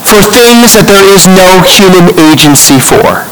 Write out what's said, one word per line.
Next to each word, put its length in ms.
for 160
things 420
that 100
there 240
is 160
no 380
human 560
agency 580
for? 540